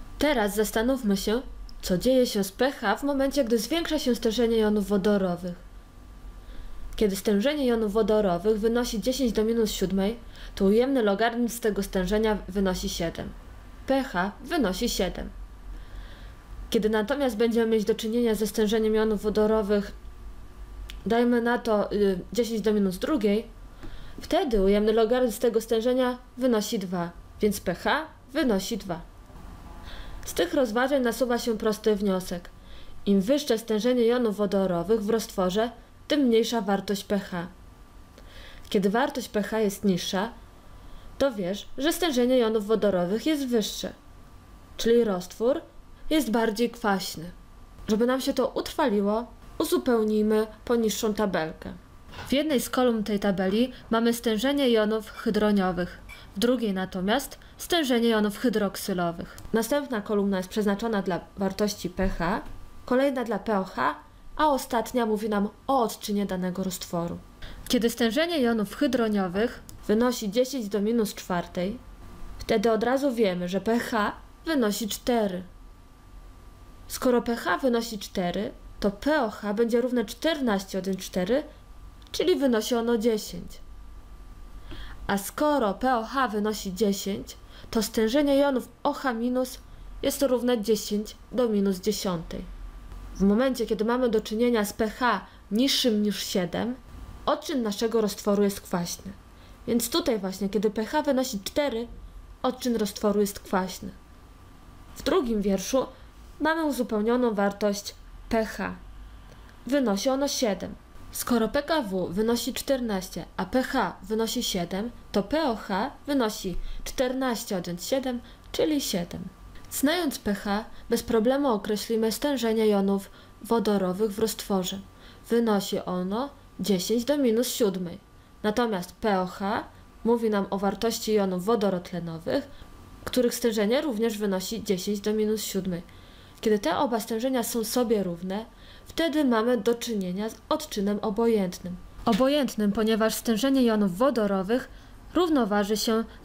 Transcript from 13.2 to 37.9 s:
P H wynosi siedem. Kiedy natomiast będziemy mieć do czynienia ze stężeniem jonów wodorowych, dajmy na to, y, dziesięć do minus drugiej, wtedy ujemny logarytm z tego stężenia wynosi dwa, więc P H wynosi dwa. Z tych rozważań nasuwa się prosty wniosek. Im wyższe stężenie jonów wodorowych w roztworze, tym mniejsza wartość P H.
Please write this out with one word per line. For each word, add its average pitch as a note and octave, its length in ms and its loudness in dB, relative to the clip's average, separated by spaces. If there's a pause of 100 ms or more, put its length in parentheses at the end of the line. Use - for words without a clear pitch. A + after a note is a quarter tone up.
P C4+ 160 2
H G3 280 -2 (120)
wynosi A#3+ 460 0
siedem. F3+ 400 -4 (1400)
Kiedy G#3+ 200 2
natomiast A3 480 0
będziemy A3+ 380 2
mieć G#3+ 100 2
do A3 100 2
czynienia A3+ 400 0
ze G#3+ 120 0
stężeniem A3 480 2
jonów G#3+ 260 2
wodorowych, G#3+ 680 2 (1120)
dajmy A#3+ 360 4
na A#3+ 160 2
to, A3 340 0
y, G3 280 2 (140)
dziesięć A3 280 0
do A3 120 2
minus F#3+ 240 2
drugiej, A3+ 500 2 (760)
wtedy A3+ 400 2
ujemny G#3 320 4
logarytm A#3 380 4
z - 80 -8
tego A3+ 220 2
stężenia B3 560 2 (200)
wynosi A#3 420 2
dwa, F3+ 320 -4 (300)
więc G#3 180 2
P F3 160 -2
H C4+ 300 0 (280)
wynosi A#3 440 0
dwa. E3+ 240 -8 (1200)
Z - 80 -10
tych E4+ 200 -2
rozważań C4 480 2
nasuwa A#3+ 380 2
się A3+ 180 -2
prosty G#3+ 380 2
wniosek. F#3 540 -2 (560)
Im G3 160 6
wyższe B3+ 360 2
stężenie A3+ 480 2
jonów A3+ 320 2
wodorowych G3 680 2
w G3+ 60 -2
roztworze, G#3+ 640 0 (360)
tym D4+ 120 2
mniejsza A#3 420 4
wartość G3 420 0
P G3+ 160 0
H. F3+ 280 -6 (1200)